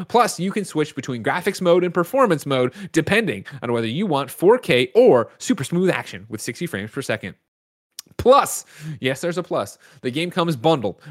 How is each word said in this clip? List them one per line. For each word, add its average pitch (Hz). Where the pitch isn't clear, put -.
Plus, 220
you 190
can 202
switch 151
between 123
graphics 170
mode 180
and 175
performance 180
mode, 127
depending 160
on 120
whether 117
you 151
want 139
four 220
K 131
or 190
super 202
smooth 180
action 117
with 110
sixty 143
frames 107
per 139
second. 107
Plus, -
yes, 131
there's 170
a 175
plus. 135
The 127
game 160
comes 170
bundled 123